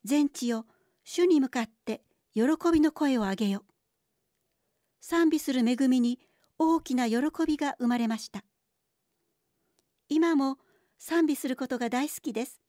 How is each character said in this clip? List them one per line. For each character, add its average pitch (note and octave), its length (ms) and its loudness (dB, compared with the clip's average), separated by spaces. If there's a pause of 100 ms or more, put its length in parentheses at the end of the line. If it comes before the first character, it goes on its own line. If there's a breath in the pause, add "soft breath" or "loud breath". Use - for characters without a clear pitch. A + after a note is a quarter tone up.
「全 C#4+ 240 2
地 A#3+ 200 -6
よ、 A3+ 180 -4 (380)
主 - 200 0
に E4 160 6
向 C4 80 0
か B3 140 -4
っ A3 80 -8 (140)
て A3 180 -8 (320)
喜 G#3+ 80 0 (300)
び D#4+ 80 4
の D4+ 100 4
声 C4+ 280 0
を A3 40 0
上 F#3+ 140 -2
げ G#3 120 0
よ」。 G3 160 -4 (1400)
賛 E4+ 300 2
美 D#4 80 0
す C#4+ 140 -4
る B3+ 80 0
恵 B3 280 2
み B3+ 120 4
に A#3+ 180 0 (400)
大 D#4+ 220 2
き B3+ 160 -6
な B3 120 0
喜 A3+ 100 0 (280)
び D4+ 100 0
が C#4+ 220 -4
生 A#3+ 80 -2
ま A#3+ 120 2
れ A#3 100 -2
ま A3 100 -4
し - 140 -16
た。 G3 100 -12 (1700)
今 E4 260 2
も C4+ 240 0 (380)
賛 E4 300 0
美 D4 100 0
す C#4+ 120 -8
る B3+ 60 -2
こ B3+ 140 -8
と B3 100 -4
が A#3+ 100 -4
大 B3+ 200 -2
好 - 120 -10
き B3+ 120 -8
で G#3+ 140 -6
す。 - 220 -20